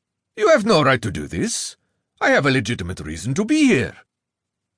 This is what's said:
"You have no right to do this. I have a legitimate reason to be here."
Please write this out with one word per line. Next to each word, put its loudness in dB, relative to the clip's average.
"You 2
have 4
no 4
right 2
to -4
do -8
this. -6
I 0
have 2
a 2
legitimate -4
reason -8
to -2
be 2
here." 0